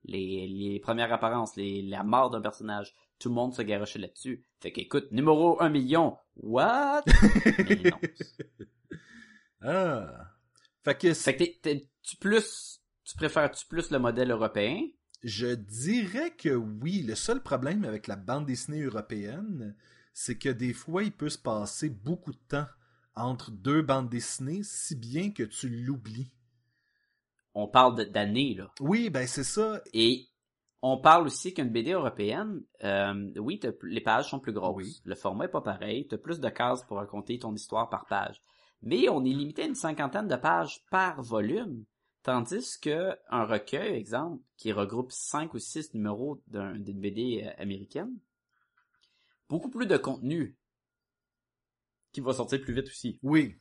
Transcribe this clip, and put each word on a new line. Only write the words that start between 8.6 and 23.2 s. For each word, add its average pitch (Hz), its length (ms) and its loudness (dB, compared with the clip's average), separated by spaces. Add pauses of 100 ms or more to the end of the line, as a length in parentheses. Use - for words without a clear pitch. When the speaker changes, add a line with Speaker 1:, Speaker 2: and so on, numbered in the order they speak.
Speaker 2:
Ah. 123 680 -2 (520)
Fait 143 140 4
que 170 180 6
c'est 156 180 2
Speaker 1:
Fait - 40 0
que 175 80 4
t'es, - 180 -4
t'es, 147 280 -2 (120)
tu - 140 -12
plus... - 640 0 (240)
Tu - 120 -14
préfères-tu 151 500 2
plus 165 240 -4
le 143 80 2
modèle 123 320 2
européen ? 110 500 0 (420)
Speaker 2:
Je 113 320 -4
dirais 185 800 -2
que 160 140 0
oui. 123 520 -2
Le 110 120 -4
seul 247 280 -2
problème 143 420 -2
avec 107 220 -6
la 101 100 -6
bande 123 300 -4
dessinée 147 360 -4
européenne, 113 920 -6 (380)
c'est - 240 -6
que 139 140 -2
des 120 240 -2
fois, 175 280 -4
il 208 100 -2
peut 151 180 -4
se - 80 -10
passer 110 500 -4
beaucoup 131 440 -6
de - 160 -14
temps 143 180 -2 (500)
entre 120 340 -4